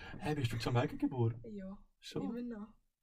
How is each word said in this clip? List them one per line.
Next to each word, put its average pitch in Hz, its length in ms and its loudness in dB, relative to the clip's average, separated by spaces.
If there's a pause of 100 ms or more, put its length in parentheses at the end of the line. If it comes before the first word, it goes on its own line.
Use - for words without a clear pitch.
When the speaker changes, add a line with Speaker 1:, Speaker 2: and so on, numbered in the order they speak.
(200)
Speaker 1:
Hey, 151 160 0
bist 123 160 2
du 117 40 0
in 117 60 -2
Jamaika - 340 4
geboren? 123 480 2
Speaker 2:
Ja, 202 340 -8 (220)
Speaker 1:
Schon? - 240 -6
Speaker 2:
immer 233 180 -4 (180)
noch. 214 140 -12 (300)